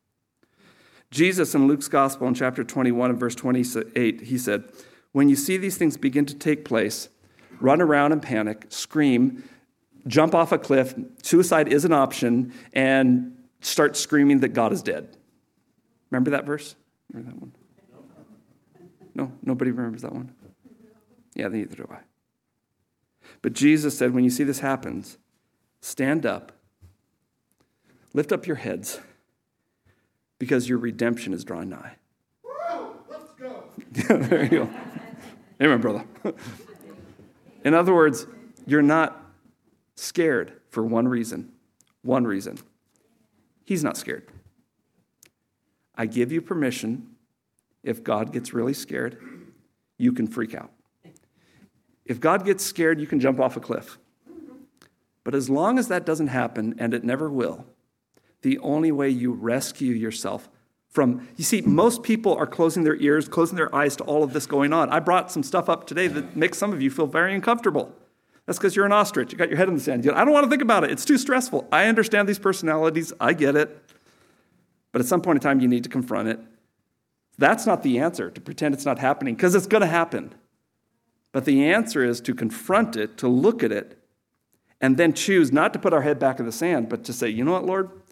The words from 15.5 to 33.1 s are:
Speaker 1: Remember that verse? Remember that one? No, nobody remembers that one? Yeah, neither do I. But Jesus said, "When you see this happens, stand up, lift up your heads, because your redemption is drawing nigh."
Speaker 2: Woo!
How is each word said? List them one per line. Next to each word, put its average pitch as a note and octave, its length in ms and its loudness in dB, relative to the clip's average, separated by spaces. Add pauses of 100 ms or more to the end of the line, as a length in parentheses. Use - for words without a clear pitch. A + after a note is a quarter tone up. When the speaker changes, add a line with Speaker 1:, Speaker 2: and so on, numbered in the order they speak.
Speaker 1:
Remember B2+ 200 0
that C#3 140 -2
verse? D3 320 -8 (360)
Remember A#2+ 200 -16
that - 80 -20
one? B2+ 120 -18 (1600)
No, C3+ 180 -8 (100)
nobody B2+ 300 -2
remembers A#2 300 -8
that B2 100 -12
one? B2+ 200 -12 (1040)
Yeah, - 140 -6
neither G#2+ 260 -8
do - 160 -16
I. - 100 -20 (1400)
But A#2+ 120 -2
Jesus D3+ 420 2
said, B2 180 2
"When B2+ 100 4
you B2 60 4
see B2 140 -2
this C#3 160 -2
happens, C3 560 -6 (640)
stand C#3 460 -4
up, F2+ 260 -6 (1600)
lift D3 180 -2
up - 160 -4
your D#3 100 -4
heads, G2 440 -10 (1400)
because B2 300 0
your B2 100 0
redemption A#2 540 -4
is F2 120 -8
drawing F2+ 260 -10
nigh." - 260 -16 (480)
Speaker 2:
Woo! D5+ 500 -10 (160)